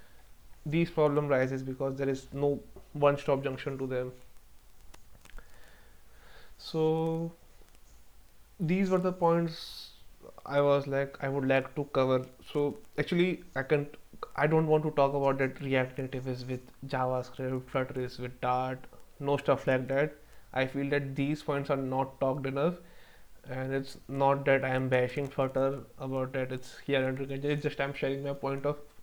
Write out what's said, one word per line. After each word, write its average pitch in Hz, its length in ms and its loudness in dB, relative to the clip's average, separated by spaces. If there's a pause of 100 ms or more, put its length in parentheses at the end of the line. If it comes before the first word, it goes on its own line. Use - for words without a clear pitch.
(640)
these 165 260 2
problem 147 360 2
rises 131 360 2
because 131 340 -4
there 135 120 -2
is 135 240 -2
no 143 280 0 (320)
one-stop 143 500 2
junction 135 360 -4
to 135 80 -4
them. 127 260 -2 (2500)
So 160 720 0 (1300)
these 185 300 2
were 185 80 4
the 180 140 0
points 170 760 0 (560)
I 143 140 2
was 143 260 4
like, 139 360 -2
I 139 60 -2
would 135 180 0
like 135 300 2
to 143 160 -2
cover. 131 340 4 (260)
So 147 260 0 (200)
actually, 175 440 2 (140)
I 135 60 -2
can't, 143 260 2 (480)
I 143 100 2
don't 160 200 4
want 156 180 4
to 156 80 0
talk 139 220 4
about 139 240 2
that 131 220 0
React 131 380 0
Native 131 300 -6
is 127 160 -4
with 127 160 -6 (260)
JavaScript, 127 840 -2
Flutter 131 320 -2
is 123 180 -6
with 123 220 -10
Dart, 127 380 0 (400)
no 143 180 2
stuff 139 300 2
like 131 220 2
that. 143 260 2 (400)
I 131 120 2
feel 139 240 -2
that 139 260 0
these 147 260 0
points 139 280 -2
are 139 60 2
not 131 440 -2
talked 135 260 0
enough, 139 280 2 (720)
and 131 240 -4
it's 135 240 -2 (100)
not 139 380 4
that 135 200 6
I 131 40 0
am 131 200 2
bashing 127 380 2
Flutter 135 540 0 (180)
about 131 360 -4
that. 131 180 -4
It's - 340 -10
here 135 180 2
under 131 200 -2
control. 139 280 -2
It's 147 100 0
just 143 180 -2
I'm 139 140 -2
sharing 139 280 -2
my 139 120 -4
point 135 320 -2
of, 147 100 0 (260)